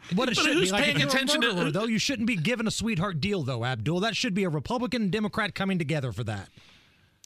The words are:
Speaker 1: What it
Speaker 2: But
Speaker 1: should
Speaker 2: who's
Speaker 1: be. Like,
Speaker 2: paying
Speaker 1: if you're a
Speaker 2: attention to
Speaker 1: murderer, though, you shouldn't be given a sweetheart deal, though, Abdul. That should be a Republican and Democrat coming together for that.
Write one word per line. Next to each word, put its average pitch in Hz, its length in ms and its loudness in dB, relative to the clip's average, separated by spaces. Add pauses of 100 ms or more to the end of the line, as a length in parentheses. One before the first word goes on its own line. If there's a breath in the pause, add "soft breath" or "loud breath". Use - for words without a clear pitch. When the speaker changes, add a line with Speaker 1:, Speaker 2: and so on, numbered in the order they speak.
(160)
Speaker 1:
What 247 140 2
it 208 60 0
Speaker 2:
But - 80 2
Speaker 1:
should 302 120 2
Speaker 2:
who's 359 140 4
Speaker 1:
be. - 20 0
Like, 302 120 2
Speaker 2:
paying 294 120 2
Speaker 1:
if 285 80 4
you're 277 60 2
a 269 40 2
Speaker 2:
attention 269 280 2
to 233 120 4
Speaker 1:
murderer, 175 180 0
though, 190 140 0
you 220 140 0
shouldn't 233 280 0
be 240 80 2
given 214 320 0
a 196 40 0
sweetheart 190 500 -2
deal, 196 220 0
though, 120 200 -2
Abdul. 127 380 -2
That 220 160 0
should 240 160 0
be 196 100 2
a 180 60 0
Republican 226 540 -2
and 190 80 0
Democrat 208 440 -2
coming 190 220 0
together 147 340 -2
for 104 140 -6
that. 101 240 -6 (760 soft breath)